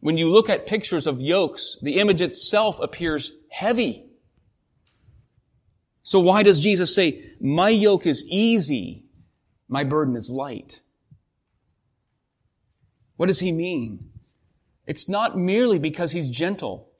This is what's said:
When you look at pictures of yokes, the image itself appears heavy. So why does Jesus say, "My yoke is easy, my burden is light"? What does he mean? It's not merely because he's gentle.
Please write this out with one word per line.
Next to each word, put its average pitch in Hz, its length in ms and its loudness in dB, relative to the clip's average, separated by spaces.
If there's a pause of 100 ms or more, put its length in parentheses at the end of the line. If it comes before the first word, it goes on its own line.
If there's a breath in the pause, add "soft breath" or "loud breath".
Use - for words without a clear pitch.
When 160 160 0
you 165 120 2
look 220 200 6
at 190 160 0
pictures 190 420 -2
of 135 120 -4
yokes, - 600 -2
the 143 160 -2
image 196 240 2
itself 208 580 0
appears 156 560 -6 (140)
heavy. 226 560 -2 (2000)
So 196 180 2
why 185 220 4
does 190 180 6
Jesus 180 340 2
say, 170 460 0
"My 165 280 2
yoke 208 360 4
is 147 240 0
easy, 175 760 0 (640)
my 135 160 -4
burden 139 320 0
is 113 140 -8
light"? 131 520 -10 (2250)
What 175 100 0
does 190 140 0
he 180 100 -2
mean? 165 600 -6 (760)
It's - 220 -6
not 202 280 -2
merely 196 420 2
because 156 340 -4
he's 160 160 -4
gentle. 135 680 -6